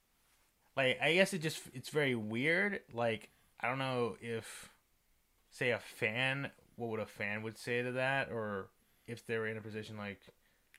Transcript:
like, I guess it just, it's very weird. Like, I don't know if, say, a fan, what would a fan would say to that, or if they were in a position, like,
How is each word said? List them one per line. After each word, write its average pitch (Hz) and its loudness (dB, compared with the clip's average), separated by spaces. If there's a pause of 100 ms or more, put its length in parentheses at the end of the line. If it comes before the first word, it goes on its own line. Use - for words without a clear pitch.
(760)
like, 131 6
I 147 4
guess 190 6
it 190 0
just, 151 -2 (120)
it's 127 -8
very 139 2
weird. 147 0 (140)
Like, 113 0 (300)
I 113 0
don't 127 0
know 127 0
if, 113 -8 (840)
say, 127 2
a 107 2
fan, 131 0 (280)
what 117 -2
would 107 0
a 101 -2
fan 104 -4
would 110 -6
say 123 0
to 127 -2
that, 131 2
or 104 -2 (360)
if 117 -8
they 117 0
were 110 0
in 110 -4
a 110 -8
position, 107 -8
like, 101 -6 (580)